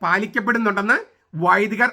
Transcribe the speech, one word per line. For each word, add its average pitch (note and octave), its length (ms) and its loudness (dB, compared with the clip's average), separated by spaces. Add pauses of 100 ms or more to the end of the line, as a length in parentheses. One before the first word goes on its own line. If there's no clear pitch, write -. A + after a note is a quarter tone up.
പാലിക്കപ്പെടുന്നുണ്ടെന്ന് G#3 960 0 (360)
വൈദികർ G3 580 2